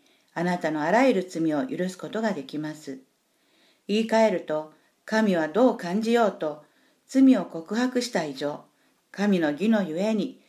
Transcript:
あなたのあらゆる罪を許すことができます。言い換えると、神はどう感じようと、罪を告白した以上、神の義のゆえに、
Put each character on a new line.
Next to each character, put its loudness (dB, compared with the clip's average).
あ -4
な 0
た -2
の -4
あ 0
ら 4
ゆ 4
る -2
罪 -2
を -2
許 -4
す -12
こ -12
と -6
が -2
で -6
き -12
ま -8
す。 -14
言 0
い -10
換 4
え 2
る -2
と、 -6
神 2
は 0
ど 4
う -4
感 -4
じ 0
よ 4
う 0
と、 -8
罪 6
を -4
告 -8
白 0
し -8
た -2
以 -8
上、 -6
神 2
の 2
義 -2
の 2
ゆ -4
え 0
に、 -4